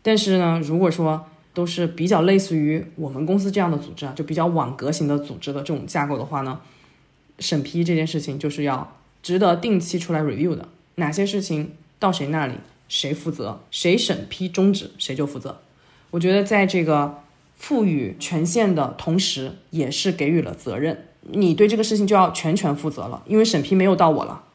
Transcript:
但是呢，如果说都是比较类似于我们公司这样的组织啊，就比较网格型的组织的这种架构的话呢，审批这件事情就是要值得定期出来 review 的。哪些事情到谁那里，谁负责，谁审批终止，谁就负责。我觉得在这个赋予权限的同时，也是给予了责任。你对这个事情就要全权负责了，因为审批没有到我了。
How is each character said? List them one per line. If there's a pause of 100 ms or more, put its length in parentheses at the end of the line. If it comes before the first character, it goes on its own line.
但
是
呢，
如
果
说 (280)
都
是
比
较
类
似
于 (120)
我
们
公
司
这
样
的
组
织
啊，
就
比
较
网
格
型
的
组
织
的
这
种
架
构
的
话
呢， (760)
审
批
这
件
事
情
就
是
要 (260)
值
得
定
期
出
来
review
的。 (260)
哪
些
事
情 (260)
到
谁
那
里， (340)
谁
负
责， (100)
谁
审
批
终
止，
谁
就
负
责。 (520)
我
觉
得
在
这
个 (340)
赋
予
权
限
的
同
时， (200)
也
是
给
予
了
责
任。 (160)
你
对
这
个
事
情
就
要
全
权
负
责
了，
因
为
审
批
没
有
到
我
了。 (120)